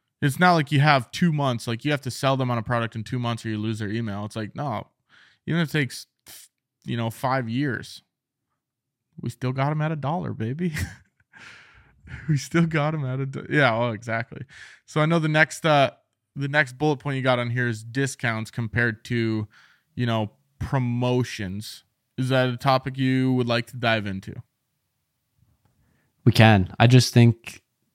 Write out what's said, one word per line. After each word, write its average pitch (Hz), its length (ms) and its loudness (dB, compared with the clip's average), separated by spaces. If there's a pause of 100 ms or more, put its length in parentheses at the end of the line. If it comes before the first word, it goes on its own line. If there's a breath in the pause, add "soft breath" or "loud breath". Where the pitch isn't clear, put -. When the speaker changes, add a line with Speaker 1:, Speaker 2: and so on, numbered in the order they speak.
(220)
Speaker 1:
It's 143 180 0
not 180 140 6
like 156 180 0
you 139 80 4
have 143 300 4
two 175 220 0
months, 139 340 -2
like, 117 180 -4
you 151 60 -2
have 143 120 -2
to 123 80 -8
sell 135 280 0
them 127 120 -2
on 120 60 0
a 113 60 -2
product 117 340 -2
in 110 80 -6
two 123 140 -6
months 117 260 -4
or 113 60 -6
you 107 80 -4
lose 107 220 -4
their 101 100 -4
email. 104 340 -4
It's 107 120 -12
like, 110 200 -8
no, 123 300 -6 (600 soft breath)
even 160 140 0
if 156 80 0
it - 40 -8
takes, 143 340 -4 (800)
you 123 100 -4
know, 113 140 -4
five 127 400 -4
years, 131 500 -6 (1200)
we - 80 -8
still 127 240 -6
got 135 200 -2
'em 151 100 -2
at 156 100 -2
a 156 40 -4
dollar, 143 360 -6
baby. 135 460 -4
<laughs> 90 60 -2 (1400 loud breath)
We 151 80 2
still 170 300 0
got 156 280 0
'em 151 120 -4
at 127 120 -4
a 135 80 -4
do-, 135 220 -10
yeah, 135 260 4
oh, 120 160 0
exactly. 117 520 -8 (420 loud breath)
So - 160 -4
I 151 60 4
know 165 120 2
the 156 100 0
next, 156 360 2
uh, 143 260 4 (460)
the 139 120 -4
next 139 300 0
bullet 151 200 0
point 139 180 -6
you 131 60 -4
got 127 160 2
on 120 120 -2
here 123 160 0
is 110 160 -4
discounts 117 680 -4
compared 117 560 -2
to, 113 420 -2 (460 soft breath)
you 123 120 -2
know, 110 240 0 (280)
promotions. 123 1300 -4 (340)
Is 131 100 -2
that 127 220 2
a 120 80 -4
topic 131 400 0
you 131 340 2
would 123 160 0
like 120 200 0
to - 100 -18
dive 110 280 0
into? 95 280 -8 (1900)
Speaker 2:
We 113 80 6
can. 107 460 6
I 117 80 8
just 123 280 6
think - 480 4 (320)